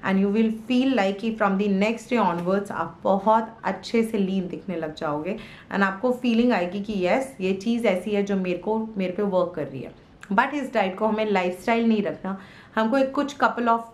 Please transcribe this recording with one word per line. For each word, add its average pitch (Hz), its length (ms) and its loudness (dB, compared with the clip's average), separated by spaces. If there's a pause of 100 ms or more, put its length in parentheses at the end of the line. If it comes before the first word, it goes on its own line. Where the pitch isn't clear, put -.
And 196 120 2
you 202 160 2
will 226 160 4
feel 254 440 0
like 196 240 0
कि 226 220 -4
from 196 200 2
the 202 220 2
next 226 260 -2
day 233 160 2
onwards 180 460 0
आप - 320 -6
बहुत 208 600 2
अच्छे 202 400 0
से 214 140 -4
लीन 190 300 0
दिखने 165 280 -8
लग 156 200 -6
जाओगे। 160 420 -4 (360)
And 196 100 2
आपको 196 280 0
feeling 247 400 2
आएगी 185 300 0
कि 196 240 -2
यस, 254 360 0
ये 185 120 0
चीज़ 226 340 0
ऐसी 185 240 0
है 202 120 2
जो 196 120 -2
मेरे 180 220 -2
को, 220 400 -4
मेरे 185 160 -2
पे 208 100 -2
वर्क 185 320 0
कर 147 120 -6
रही 135 140 -10
है। - 140 -14 (380)
But 247 200 2
इस 269 200 -6
diet 190 240 0
को 214 100 0
हमें 214 240 0
lifestyle 190 540 0
नहीं 220 180 4
रखना, 190 360 -6 (360)
हमको 226 220 2
एक 269 140 2
कुछ - 240 -2
couple 240 320 0
of 233 120 4 (140)